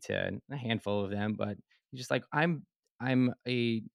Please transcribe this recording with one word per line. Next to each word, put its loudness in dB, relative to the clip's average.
to -2
a -6
handful 0
of -4
them, 0
but -4
he's -12
just -4
like, 2
"I'm, 2
I'm 4
a, 0